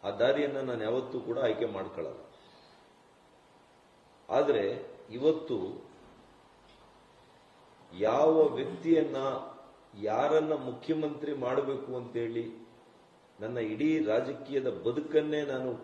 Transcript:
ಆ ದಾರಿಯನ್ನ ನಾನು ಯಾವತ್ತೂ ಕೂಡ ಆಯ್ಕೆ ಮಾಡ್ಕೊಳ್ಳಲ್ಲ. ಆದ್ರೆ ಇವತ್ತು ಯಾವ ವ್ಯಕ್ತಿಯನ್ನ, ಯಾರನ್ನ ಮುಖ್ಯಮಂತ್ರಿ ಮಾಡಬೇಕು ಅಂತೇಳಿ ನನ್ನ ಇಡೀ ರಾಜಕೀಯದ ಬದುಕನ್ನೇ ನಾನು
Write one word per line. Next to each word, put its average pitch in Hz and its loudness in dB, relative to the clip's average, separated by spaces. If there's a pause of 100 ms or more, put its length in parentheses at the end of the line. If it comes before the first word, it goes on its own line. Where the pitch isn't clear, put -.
ಆ 98 -4
ದಾರಿಯನ್ನ 135 2
ನಾನು 117 -4
ಯಾವತ್ತೂ 127 -2 (120)
ಕೂಡ 120 -2
ಆಯ್ಕೆ 113 2 (100)
ಮಾಡ್ಕೊಳ್ಳಲ್ಲ. 85 -8 (2000)
ಆದ್ರೆ 131 4 (540)
ಇವತ್ತು 151 2 (2250)
ಯಾವ 123 4 (240)
ವ್ಯಕ್ತಿಯನ್ನ, 147 2 (920)
ಯಾರನ್ನ 151 4 (140)
ಮುಖ್ಯಮಂತ್ರಿ 147 -4 (120)
ಮಾಡಬೇಕು 131 -2 (100)
ಅಂತೇಳಿ 117 -4 (920)
ನನ್ನ 120 -6 (140)
ಇಡೀ 151 2 (200)
ರಾಜಕೀಯದ 131 0 (140)
ಬದುಕನ್ನೇ 151 0 (120)
ನಾನು 127 -4 (100)